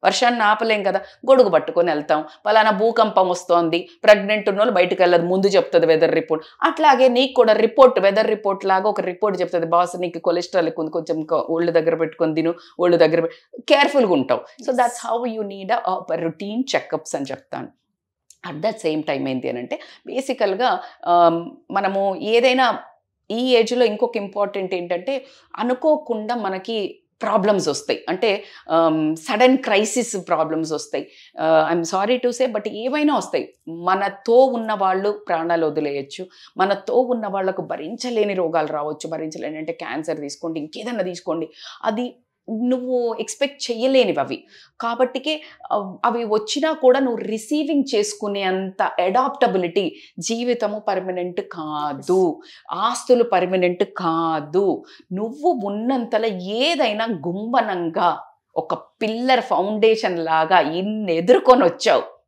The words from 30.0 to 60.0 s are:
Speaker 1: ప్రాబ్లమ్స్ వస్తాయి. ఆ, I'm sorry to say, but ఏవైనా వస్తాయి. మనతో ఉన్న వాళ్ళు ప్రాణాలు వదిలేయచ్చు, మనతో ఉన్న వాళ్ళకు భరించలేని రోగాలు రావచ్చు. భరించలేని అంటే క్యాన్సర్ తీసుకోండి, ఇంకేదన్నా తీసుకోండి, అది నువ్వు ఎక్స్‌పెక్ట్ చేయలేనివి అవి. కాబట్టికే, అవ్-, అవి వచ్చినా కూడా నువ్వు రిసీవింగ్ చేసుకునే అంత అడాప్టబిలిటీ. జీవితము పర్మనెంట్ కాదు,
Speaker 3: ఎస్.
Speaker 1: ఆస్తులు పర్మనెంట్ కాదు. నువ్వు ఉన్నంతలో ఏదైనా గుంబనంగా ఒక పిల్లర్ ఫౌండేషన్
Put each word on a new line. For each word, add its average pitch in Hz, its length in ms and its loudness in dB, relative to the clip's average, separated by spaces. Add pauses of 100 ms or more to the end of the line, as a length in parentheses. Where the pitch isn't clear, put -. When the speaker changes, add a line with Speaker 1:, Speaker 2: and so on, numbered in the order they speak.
Speaker 1:
ప్రాబ్లమ్స్ 160 440 -2
వస్తాయి. 147 340 -8 (340)
ఆ, 156 340 4
I'm 170 100 0
sorry 214 420 -2
to 247 140 0
say, 254 140 0
but 214 140 -4
ఏవైనా 262 480 -2
వస్తాయి. - 380 -6 (140)
మనతో 196 760 2
ఉన్న 233 280 -2
వాళ్ళు 196 560 -2
ప్రాణాలు 165 380 0
వదిలేయచ్చు, 147 600 -6 (300)
మనతో 196 440 0
ఉన్న 240 260 -2
వాళ్ళకు 190 360 -4
భరించలేని 208 720 -4
రోగాలు 165 340 -2
రావచ్చు. 151 400 -8
భరించలేని 156 500 -8
అంటే 156 140 -8
క్యాన్సర్ 156 480 -8
తీసుకోండి, 160 400 -10
ఇంకేదన్నా 214 420 -8
తీసుకోండి, 170 460 -6 (360)
అది 240 300 -6 (360)
నువ్వు 247 720 -2
ఎక్స్‌పెక్ట్ 277 500 -6
చేయలేనివి 240 500 2
అవి. 131 240 -6 (360)
కాబట్టికే, 254 640 -2 (300)
అవ్-, 196 320 -4
అవి 233 200 0
వచ్చినా 220 480 -2
కూడా 269 280 4
నువ్వు 247 160 0
రిసీవింగ్ 269 680 -2 (100)
చేసుకునే 208 480 -2
అంత 190 400 -2
అడాప్టబిలిటీ. 190 1120 0 (220)
జీవితము 226 600 -4
పర్మనెంట్ 180 600 -6
కాదు, 151 1040 -2
Speaker 3:
ఎస్. - 280 -20
Speaker 1:
ఆస్తులు 233 520 2
పర్మనెంట్ 180 600 0 (120)
కాదు. 160 880 -2 (280)
నువ్వు 262 520 -2
ఉన్నంతలో 226 640 -2 (140)
ఏదైనా 226 600 -2
గుంబనంగా 185 1120 -2 (380)
ఒక 165 180 -4
పిల్లర్ 233 640 -2
ఫౌండేషన్ 202 840 0